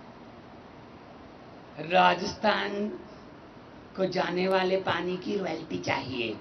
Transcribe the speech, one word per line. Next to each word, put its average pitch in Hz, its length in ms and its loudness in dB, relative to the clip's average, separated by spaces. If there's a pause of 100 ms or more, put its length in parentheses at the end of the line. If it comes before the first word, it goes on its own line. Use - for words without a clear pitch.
(1900)
"ਰਾਜਸਥਾਨ 196 1000 4 (1080)
ਕੋ 190 80 4
ਜਾਣੇ 180 420 2
ਵਾਲੇ 190 300 4
ਪਾਣੀ 180 400 0
ਕੀ 202 220 -2
ਰਾਇਲਟੀ 165 380 -2
ਚਾਹੀਏ।" 127 640 -2